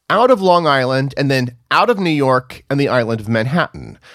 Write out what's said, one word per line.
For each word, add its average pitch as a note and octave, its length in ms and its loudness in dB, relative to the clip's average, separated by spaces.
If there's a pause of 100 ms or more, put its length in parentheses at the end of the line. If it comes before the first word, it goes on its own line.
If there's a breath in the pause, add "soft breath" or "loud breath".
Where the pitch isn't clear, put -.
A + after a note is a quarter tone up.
out A#3+ 200 2
of A3+ 120 2
Long F3 260 2
Island C3+ 500 0
and C#3 140 0
then B2+ 240 -2 (160)
out F3+ 180 2
of A3+ 80 0
New F3+ 140 -2
York C3 580 -2
and C#3 100 -2
the C#3 100 0
island A2+ 320 -2
of G#2+ 80 -8
Manhattan. A#2 680 -4 (180 loud breath)